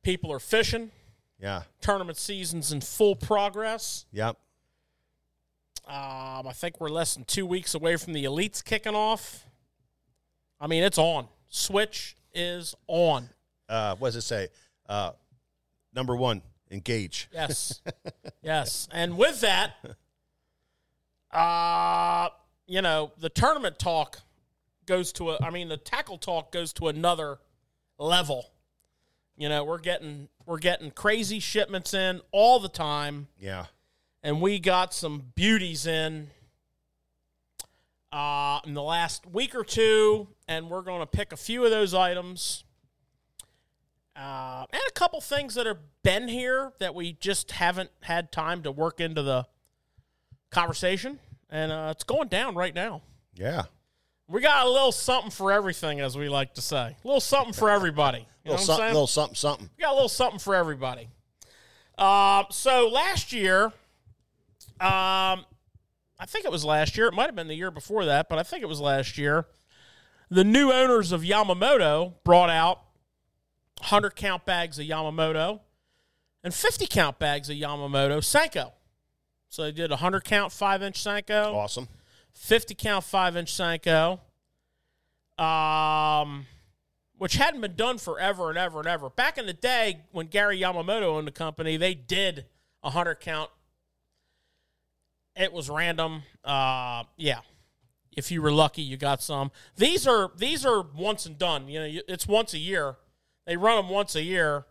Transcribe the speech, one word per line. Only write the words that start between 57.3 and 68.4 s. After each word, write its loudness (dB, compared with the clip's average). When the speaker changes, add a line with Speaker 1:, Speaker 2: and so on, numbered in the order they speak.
Speaker 1:
for 4
everybody. 2
You -8
Speaker 2:
Little -
Speaker 1:
know 2
what 0
I'm 0
Speaker 2:
something, 4
Speaker 1:
saying? 2
Speaker 2:
little 6
something, 0
something. -2
Speaker 1:
We -4
got 2
a 4
little 4
something 0
for 0
everybody. -2
Uh, 8
so 4
last 0
year, 4
um, 2
I -14
think -8
it 0
was -2
last 2
year. 4
It 2
might 2
have -6
been -8
the -6
year -6
before -4
that, 2
but -2
I 0